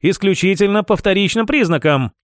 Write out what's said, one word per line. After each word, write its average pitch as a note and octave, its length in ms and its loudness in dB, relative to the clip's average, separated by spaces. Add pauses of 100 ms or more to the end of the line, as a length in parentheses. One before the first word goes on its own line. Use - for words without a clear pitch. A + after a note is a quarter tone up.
исключительно F#3+ 840 0
по G3 140 0
вторичным G3+ 500 0
признакам. D#3 640 0 (120)